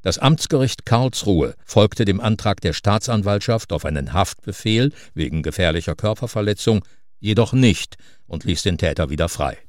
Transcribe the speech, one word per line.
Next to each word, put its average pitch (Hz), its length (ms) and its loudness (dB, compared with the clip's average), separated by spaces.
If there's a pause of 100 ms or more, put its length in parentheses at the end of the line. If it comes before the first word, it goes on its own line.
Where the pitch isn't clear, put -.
Das 95 160 -2
Amtsgericht 139 680 0
Karlsruhe 110 680 2 (100)
folgte 107 400 4
dem 98 160 0
Antrag 107 400 -2
der 82 120 -2
Staatsanwaltschaft 104 1000 0
auf 80 120 -4
einen 73 280 -4
Haftbefehl 110 800 0 (220)
wegen 78 280 -2
gefährlicher 82 540 0
Körperverletzung 107 880 0 (340)
jedoch 107 340 2
nicht 127 440 2 (320)
und - 160 -10
ließ 85 180 -2
den 87 160 0
Täter 80 320 0
wieder 80 180 -2
frei. - 300 -4 (100)